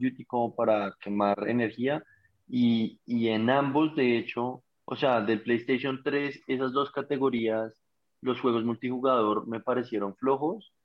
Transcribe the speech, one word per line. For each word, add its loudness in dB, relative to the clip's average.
Duty, -4
como -2
para 2
quemar 0
energía, -2
y, 2
y 0
en 2
ambos, 2
de 2
hecho, -6
o -10
sea, 2
del 0
PlayStation -2
tres, -2
esas -2
dos -2
categorías, -2
los -4
juegos 2
multijugador 0
me -6
parecieron -2
flojos -2